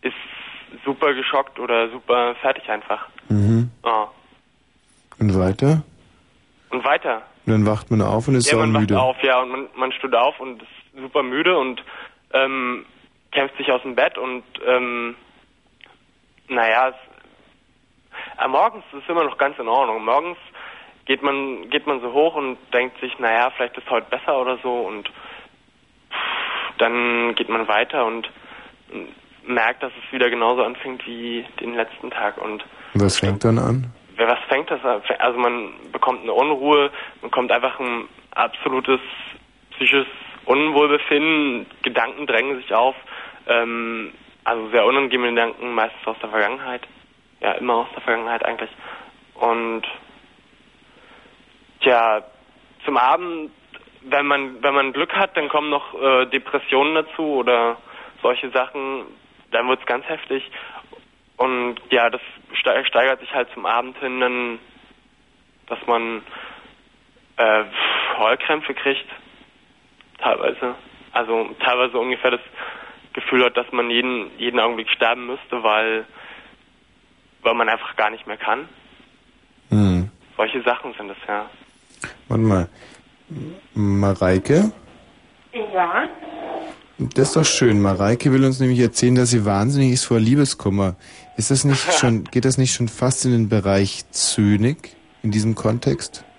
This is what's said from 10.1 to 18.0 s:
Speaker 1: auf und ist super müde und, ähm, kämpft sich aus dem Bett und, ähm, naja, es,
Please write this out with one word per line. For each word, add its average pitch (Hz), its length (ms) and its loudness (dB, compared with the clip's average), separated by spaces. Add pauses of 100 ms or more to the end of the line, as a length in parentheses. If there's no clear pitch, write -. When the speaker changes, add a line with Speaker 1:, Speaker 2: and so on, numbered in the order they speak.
Speaker 1:
auf 123 260 2
und 127 220 -14
ist - 380 -20
super 131 220 -2
müde 151 340 2
und, 127 260 -2 (500)
ähm, 131 520 0 (480)
kämpft 139 260 -2
sich 139 120 -2
aus 127 120 2
dem 131 120 -8
Bett 131 240 2
und, 123 240 -6 (240)
ähm, 120 480 0 (1300)
naja, 120 400 2
es, - 1600 -16